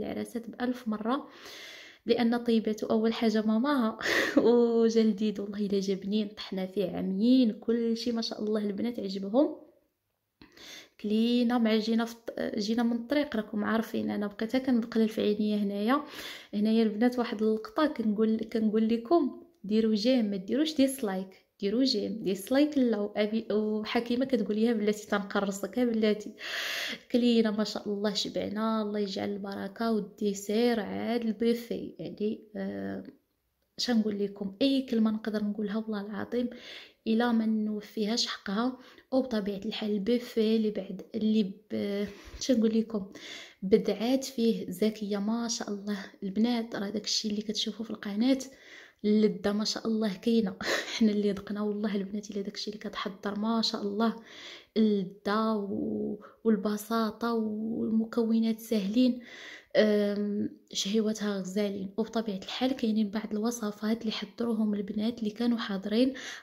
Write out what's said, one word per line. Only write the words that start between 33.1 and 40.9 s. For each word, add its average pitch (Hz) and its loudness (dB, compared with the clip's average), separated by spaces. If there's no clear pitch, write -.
شنقول 214 0
لكم 196 -4
اي 269 4
كلمه 226 2
نقدر 214 -2
نقولها 208 -2
والله 220 -6
العظيم 220 -4
الا 233 2
ما 226 2
نوفيهاش 214 -2
حقها. 233 -2
وبطبيعه 214 0
الحال 214 -4
البوفي 220 2
اللي 214 2
بعد 190 -8